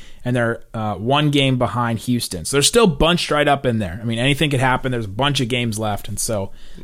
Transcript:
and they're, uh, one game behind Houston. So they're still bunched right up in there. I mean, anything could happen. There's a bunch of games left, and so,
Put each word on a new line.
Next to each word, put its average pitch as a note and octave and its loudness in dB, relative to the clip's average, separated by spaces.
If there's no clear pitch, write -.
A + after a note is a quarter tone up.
and B2 2
they're, A#2 0
uh, G#2+ -2
one C#3 2
game C3+ 4
behind A#2 0
Houston. A#2 -2
So C#3 0
they're C#3+ 4
still A#3 4
bunched D#3+ 2
right D3 2
up C#3 2
in A2+ 0
there. F#2 -6
I A2 -8
mean, A2+ -2
anything C#3 2
could C3 2
happen. B2+ 0
There's A#2 -4
a - -8
bunch C3 0
of A#2+ -2
games A#2 -2
left, G#2+ -4
and G#2 -6
so, G2 -2